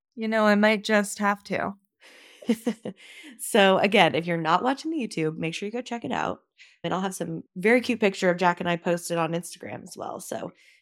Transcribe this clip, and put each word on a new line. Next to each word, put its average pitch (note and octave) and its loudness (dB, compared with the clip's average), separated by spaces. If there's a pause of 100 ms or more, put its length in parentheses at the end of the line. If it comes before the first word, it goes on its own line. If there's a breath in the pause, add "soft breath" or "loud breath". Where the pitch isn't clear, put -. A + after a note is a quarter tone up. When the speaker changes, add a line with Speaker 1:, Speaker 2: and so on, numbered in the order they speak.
(160)
Speaker 1:
You A3 -6
know, A3 2
I G#3 6
might G#3+ 4
just G#3 0
have G3+ 0
to. G3 -4 (720 loud breath)
Speaker 2:
<laughs> A3+ 2 (840 loud breath)
So F#3+ 6
again, G3 4
if E3+ -2
you're F3 -2
not E3 2
watching C4+ -2
the E4 -4
YouTube, D#3+ -4
make E3 -4
sure G3+ -8
you G#3 -8
go A#3+ -8
check A#3 -10
it B3+ -6
out. E2 -2 (420 soft breath)
And E3+ -4
I'll F#3 -2
have F#3+ -4
some E3 -8 (120)
very A3 4
cute A#3 -2
picture G3 2
of F3 2
Jack F3 2
and F3 -4
I F3 2
posted E3+ -2
on E3 0
Instagram - -10
as - -18
well. - -10
So - -10 (340 soft breath)